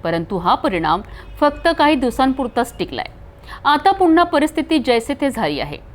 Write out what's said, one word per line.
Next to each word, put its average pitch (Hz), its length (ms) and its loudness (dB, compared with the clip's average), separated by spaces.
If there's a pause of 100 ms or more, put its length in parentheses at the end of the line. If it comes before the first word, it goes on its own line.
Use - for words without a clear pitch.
परंतु 170 340 -4
हा 180 180 2
परिणाम 175 460 -2 (380)
फक्त 294 280 0 (100)
काही 302 180 4
दिवसांपुरताच 254 840 -2
टिकलाय. 131 300 -6 (560)
आता 392 260 4
पुन्हा 349 340 4
परिस्थिती 311 540 0
जैसे 233 420 0
थे 277 80 2
झाली 151 300 -2
आहे 147 180 -6 (180)